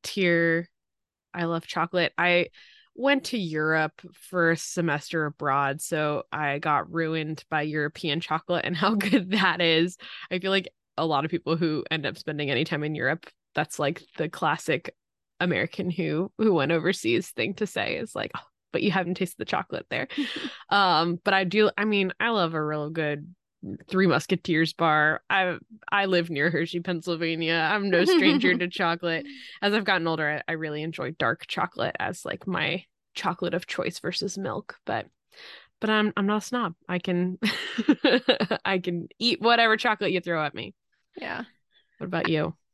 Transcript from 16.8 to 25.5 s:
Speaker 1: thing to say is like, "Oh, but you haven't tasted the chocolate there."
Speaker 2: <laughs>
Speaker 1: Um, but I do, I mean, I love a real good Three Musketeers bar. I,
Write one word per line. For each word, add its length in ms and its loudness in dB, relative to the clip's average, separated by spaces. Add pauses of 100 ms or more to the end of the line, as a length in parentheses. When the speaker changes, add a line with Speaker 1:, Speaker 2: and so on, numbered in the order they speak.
Speaker 1:
thing 240 -4
to 120 -4
say 300 -4
is 180 -8
like, 220 -4
"Oh, 60 -10 (300)
but 120 -2
you 80 2
haven't 240 0
tasted 220 -4
the 60 -4
chocolate 460 -6
there." 220 -4
Speaker 2:
<laughs> 580 -6
Speaker 1:
Um, 540 4
but 100 2
I 100 4
do, 320 4
I 80 0
mean, 360 2
I 100 0
love 240 0
a 100 0
real 260 -4
good 440 -4 (540)
Three 180 4
Musketeers 680 2
bar. 560 2
I, 260 2 (340)